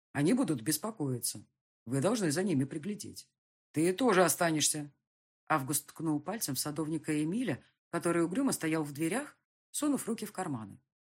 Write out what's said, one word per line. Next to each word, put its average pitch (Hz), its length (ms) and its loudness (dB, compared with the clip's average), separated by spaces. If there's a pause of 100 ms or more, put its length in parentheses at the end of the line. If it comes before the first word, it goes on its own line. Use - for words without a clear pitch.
(140)
они 147 200 4
будут 165 300 0
беспокоиться. 139 840 -4 (400)
Вы 135 160 0
должны 196 300 4
за 156 100 0
ними 165 220 2
приглядеть. 160 680 -8 (440)
Ты 170 200 4
тоже 214 320 6
останешься". 156 680 2 (560)
Август 147 380 0
ткнул 151 340 -2
пальцем 175 360 -6
в - 40 -4
садовника 151 640 -2
Эмиля, 180 400 -2 (280)
который 170 340 2
угрюмо 214 260 0
стоял 160 320 0
в 147 100 -6
дверях, 165 440 -4 (320)
сунув 285 380 0
руки 233 180 -4
в - 60 -10
карманы. 117 480 -6 (320)